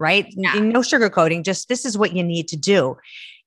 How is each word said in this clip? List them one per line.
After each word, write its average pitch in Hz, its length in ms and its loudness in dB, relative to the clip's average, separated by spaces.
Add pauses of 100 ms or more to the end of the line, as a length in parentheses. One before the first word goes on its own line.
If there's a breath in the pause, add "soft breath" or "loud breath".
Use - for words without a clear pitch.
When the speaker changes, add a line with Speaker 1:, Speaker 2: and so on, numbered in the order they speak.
Speaker 1:
right? 185 240 2
N-, - 140 -14
Speaker 2:
Yeah. 185 200 2
Speaker 1:
no 226 220 2
sugarcoating, 180 640 2
just 185 240 -4
this 247 160 -4
is 220 120 -6
what 202 160 0
you 175 120 -2
need 170 240 -4
to 165 80 -8
do. 147 400 2 (500 loud breath)